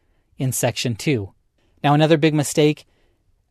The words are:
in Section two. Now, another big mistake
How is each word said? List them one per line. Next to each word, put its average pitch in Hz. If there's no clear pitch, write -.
in 131
Section 120
two. 110
Now, 143
another 151
big 151
mistake 151